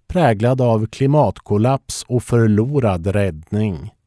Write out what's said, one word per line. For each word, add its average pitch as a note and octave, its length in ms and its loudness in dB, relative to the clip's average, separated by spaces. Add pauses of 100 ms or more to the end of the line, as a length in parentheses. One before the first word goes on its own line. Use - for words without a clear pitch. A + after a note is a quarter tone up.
präglad B2+ 540 0
av A2+ 260 2
klimatkollaps C3+ 1200 -2
och A#2+ 160 -2
förlorad A2 840 2
räddning. G2 840 -4 (140)